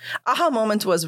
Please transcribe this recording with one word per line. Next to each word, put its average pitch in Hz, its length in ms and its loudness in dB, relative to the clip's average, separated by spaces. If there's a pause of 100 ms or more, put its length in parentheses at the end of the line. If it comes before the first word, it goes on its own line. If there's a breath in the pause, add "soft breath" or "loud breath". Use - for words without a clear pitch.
(260 loud breath)
aha 320 240 2
moment 220 340 0
was 170 240 0